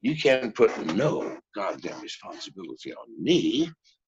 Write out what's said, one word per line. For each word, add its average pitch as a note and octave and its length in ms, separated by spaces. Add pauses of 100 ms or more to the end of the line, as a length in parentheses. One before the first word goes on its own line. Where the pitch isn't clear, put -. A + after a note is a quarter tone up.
You C#3+ 140
can't C3 380
put G#2+ 420
no - 420 (180)
goddamn - 460
responsibility - 920
on - 300
me D#3+ 480 (360)